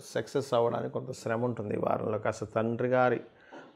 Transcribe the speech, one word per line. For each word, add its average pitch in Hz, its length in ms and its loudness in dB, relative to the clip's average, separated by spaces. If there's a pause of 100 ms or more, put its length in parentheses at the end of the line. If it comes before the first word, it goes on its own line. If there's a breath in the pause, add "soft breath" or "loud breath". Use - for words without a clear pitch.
సక్సెస్ - 500 -2
అవ్వడానికి 120 380 2
కొంత 127 200 -6
శ్రమ 117 320 -2
ఉంటుంది 113 300 -2
ఈ - 40 0
వారంలో. 107 400 0
కాస్త 110 260 -2
తండ్రి 117 440 0
గారి 127 320 4 (560 loud breath)